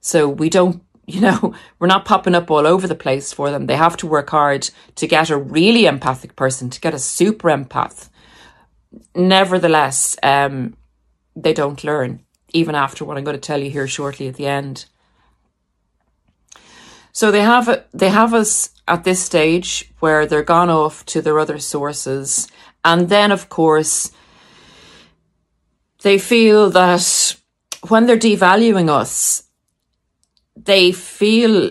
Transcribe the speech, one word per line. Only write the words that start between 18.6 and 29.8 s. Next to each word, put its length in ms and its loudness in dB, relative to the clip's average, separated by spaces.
at 160 -2
this 180 0
stage 800 -2
where 260 2
they're 160 -2
gone 280 2
off 360 -2
to 160 -4
their 160 0
other 220 -4
sources. 880 -6
And 240 2
then, 220 4
of 180 -4
course, 640 0
they 160 4
feel 520 4
that 680 2
when 180 4
they're 120 4
devaluing 720 4
us, 540 -2